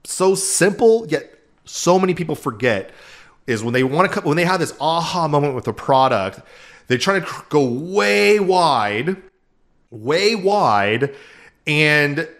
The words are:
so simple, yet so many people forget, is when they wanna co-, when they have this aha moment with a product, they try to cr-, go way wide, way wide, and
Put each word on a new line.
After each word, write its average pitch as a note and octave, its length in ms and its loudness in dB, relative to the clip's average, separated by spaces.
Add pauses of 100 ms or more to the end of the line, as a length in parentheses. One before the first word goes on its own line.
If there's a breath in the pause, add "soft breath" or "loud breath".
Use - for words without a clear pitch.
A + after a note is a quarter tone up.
so F#3+ 300 0
simple, A3 760 2
yet - 280 -6 (280)
so - 340 2
many F#3 140 2
people E3 220 -6
forget, A2+ 560 -4 (540 loud breath)
is A2+ 180 -4
when A#2+ 100 -2
they B2+ 100 2
wanna D3+ 260 0
co-, F#3 180 -6
when D3 80 0
they F3 80 0
have F3+ 160 0
this D#3 220 -6
aha E3 440 -2
moment C#3+ 300 0
with A#2+ 140 -10
a G#2+ 40 -4
product, B2+ 680 0 (460 loud breath)
they B2 100 0
try G3 200 -2
to F3 80 -6
cr-, - 220 -14
go D3+ 160 0
way G3+ 800 0
wide, D3+ 760 0 (720)
way D#3 460 0
wide, C#3 800 2 (500 loud breath)
and D3+ 600 2 (120)